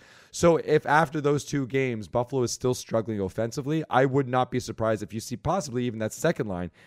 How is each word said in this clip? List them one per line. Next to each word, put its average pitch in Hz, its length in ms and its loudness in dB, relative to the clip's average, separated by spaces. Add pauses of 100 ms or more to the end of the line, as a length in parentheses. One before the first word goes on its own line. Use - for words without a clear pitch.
(300)
So 165 280 4
if 151 260 2
after 151 380 2
those 143 200 2
two 139 260 -4
games, 120 380 -2
Buffalo 123 360 0
is 113 100 0
still 127 220 0
struggling 110 440 -2
offensively, 117 720 -2
I 127 160 6
would 135 240 2
not 127 220 0
be 123 100 -2
surprised 110 420 -2
if 104 120 -10
you 110 60 -6
see - 180 -8
possibly 135 480 -2
even 110 140 -4
that 107 120 -2
second 160 360 0
line 90 220 -6 (160)